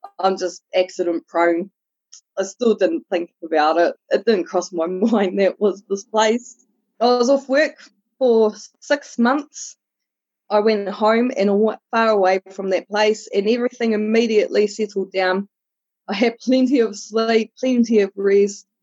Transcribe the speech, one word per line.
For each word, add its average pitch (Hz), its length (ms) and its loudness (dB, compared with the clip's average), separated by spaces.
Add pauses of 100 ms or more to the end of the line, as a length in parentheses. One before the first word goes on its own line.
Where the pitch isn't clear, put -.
(180)
I'm 190 200 0
just 180 260 -8 (100)
accident 175 540 -2
prone. 170 420 0 (680)
I 196 40 -4
still 226 300 -2
didn't 170 380 -2
think 180 200 -4 (120)
about 156 340 0
it. 170 180 2 (140)
It - 160 -2
didn't 196 200 0
cross 180 280 -6
my 165 120 -4
<laughs> - 20 -4
mind 196 520 -2
that 196 200 0
was 196 280 -2
this 196 180 -6
place. 220 600 -2 (340)
I 220 60 2
was 247 240 2
off 277 180 0
work 277 280 0 (420)
for 226 360 2 (260)
six - 400 -4
months. 269 580 -2 (720)
I 208 100 2
went 208 280 0
home 220 480 0
and 202 140 0
awa-, 208 300 0 (120)
far 226 180 2
away 190 300 2 (120)
from 196 180 -8
that 185 180 -2
place, 214 460 0
and 202 160 0
everything 240 440 -2
immediately 214 760 0
settled 202 440 -6
down. 190 380 -2 (580)
I 196 60 -8
had 233 260 -2
plenty 254 400 2
of 208 180 -2
sleep, 226 600 -2
plenty 240 420 2
of 196 140 -2
rest. 202 520 0 (160)